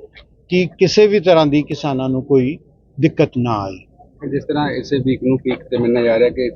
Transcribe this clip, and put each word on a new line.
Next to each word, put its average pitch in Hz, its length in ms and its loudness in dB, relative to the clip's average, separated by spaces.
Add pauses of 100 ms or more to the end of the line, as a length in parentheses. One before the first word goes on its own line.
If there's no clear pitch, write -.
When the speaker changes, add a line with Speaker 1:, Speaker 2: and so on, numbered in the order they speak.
(500)
Speaker 1:
ਕਿ 180 160 0
ਕਿਸੇ 190 420 2
ਵੀ 208 120 2
ਤਰ੍ਹਾਂ 160 260 4
ਦੀ 147 160 2
ਕਿਸਾਨਾਂ 139 480 -6
ਨੂੰ 131 140 -4
ਕੋਈ 135 340 0 (420)
ਦਿੱਕਤ 156 380 0
ਨਾ 120 140 -2
ਆਏ। 98 340 -6 (440)
Speaker 2:
ਜਿਸ 135 140 -6
ਤਰ੍ਹਾਂ 147 280 -4
ਇਸੇ 127 260 -4
ਵੀਕ 127 260 -2
ਨੂੰ 131 140 0
ਪੀਕ 127 260 -4
ਤੇ 123 140 -4
ਮੰਨਿਆ 120 260 2
ਜਾ 113 160 2
ਰਿਹਾ 120 100 4
ਕਿ 123 160 -4
ਇਸ 117 100 -6